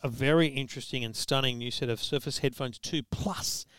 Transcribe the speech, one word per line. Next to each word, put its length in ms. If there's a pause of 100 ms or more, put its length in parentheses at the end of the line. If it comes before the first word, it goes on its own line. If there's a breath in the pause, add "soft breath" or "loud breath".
a 40
very 380
interesting 580
and 100
stunning 440
new 140
set 180
of 120
Surface 360
Headphones 400
two 320
Plus, 560 (120)